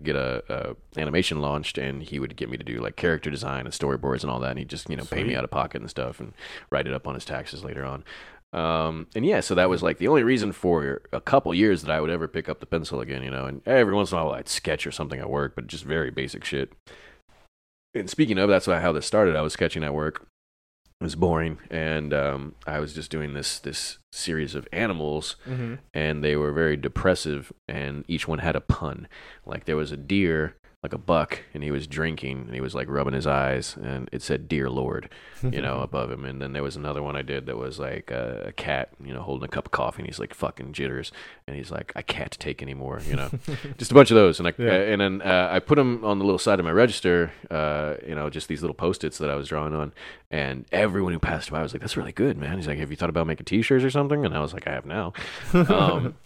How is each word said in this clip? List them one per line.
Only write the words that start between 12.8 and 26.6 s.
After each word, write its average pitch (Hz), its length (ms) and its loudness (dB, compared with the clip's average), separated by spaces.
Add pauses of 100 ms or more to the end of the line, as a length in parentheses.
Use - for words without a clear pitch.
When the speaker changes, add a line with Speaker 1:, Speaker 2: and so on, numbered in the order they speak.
Speaker 1:
again, 65 220 -6
you 65 80 -6
know, 65 160 -4
and 67 200 -10
every 117 280 6
once 101 180 2
in 90 60 2
a 80 60 2
while 67 100 0
I'd 64 140 -8
sketch - 380 -2
or 71 40 -8
something 69 300 -6
at - 100 -6
work, 69 240 -2
but 62 120 -10
just 78 180 -12
very 73 260 -2
basic 65 340 -6
shit. 67 280 -4 (1200)
And 98 140 -6
speaking 110 300 2
of, 101 100 6
that's 95 180 6
why, 87 140 4
how 85 120 4
this 73 140 -2
started. 98 300 6
I 76 60 2
was 78 100 -2
sketching 80 320 0
at 73 100 -2
work. 76 320 -4 (720)
It 90 40 -6
was 78 120 -6
boring, 82 420 2 (120)
and, 78 440 -2
um, 71 400 -2 (120)
I 76 120 -4
was 76 160 -6
just 78 160 -10
doing 76 240 -6
this, 71 240 -6
this - 400 -8 (140)
series 78 420 -4
of 69 180 -10
animals, 78 640 -2 (120)
Speaker 2:
Mm-hmm. 123 260 -6 (180)
Speaker 1:
and 76 300 -2
they 73 140 2
were 76 160 0
very 78 240 2